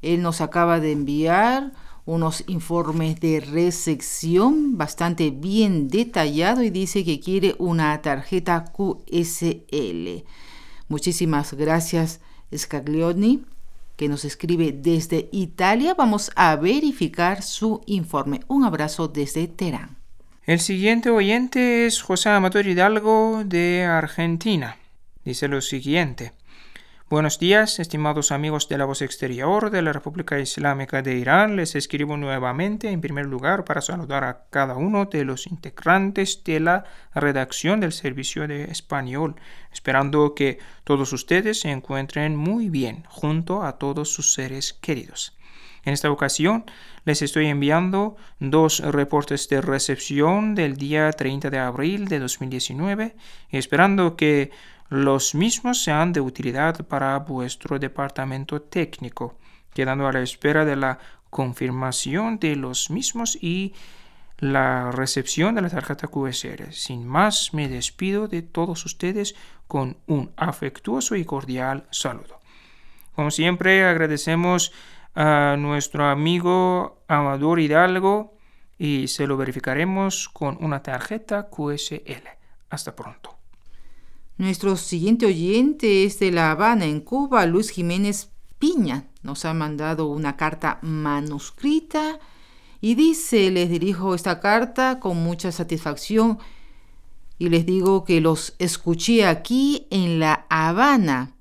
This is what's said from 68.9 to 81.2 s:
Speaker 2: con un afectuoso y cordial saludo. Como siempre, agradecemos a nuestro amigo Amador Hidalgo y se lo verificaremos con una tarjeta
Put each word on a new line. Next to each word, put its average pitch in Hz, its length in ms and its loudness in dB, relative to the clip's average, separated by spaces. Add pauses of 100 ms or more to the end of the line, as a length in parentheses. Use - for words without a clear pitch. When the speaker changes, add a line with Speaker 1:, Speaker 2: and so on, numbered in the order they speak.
Speaker 2:
con 131 380 -4
un 143 300 -2
afectuoso 170 800 -4
y 180 80 -2
cordial 135 680 -6
saludo. - 500 -8 (720)
Como 151 180 -2
siempre, 180 540 4
agradecemos 165 880 2 (460)
a 147 380 4
nuestro 147 480 -2
amigo 175 1000 2
Amador 147 520 2
Hidalgo 185 800 4 (400)
y 143 300 -2
se 143 180 -2
lo 139 100 0
verificaremos 143 920 -2
con - 340 -6
una 143 200 -4
tarjeta 202 680 -6